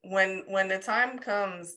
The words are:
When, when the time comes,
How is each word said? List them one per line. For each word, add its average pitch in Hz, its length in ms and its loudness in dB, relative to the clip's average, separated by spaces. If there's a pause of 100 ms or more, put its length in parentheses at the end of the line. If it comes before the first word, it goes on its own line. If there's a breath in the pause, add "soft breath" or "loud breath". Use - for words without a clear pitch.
When, 190 440 2
when 190 200 2
the 190 120 0
time 247 400 0
comes, 185 580 -2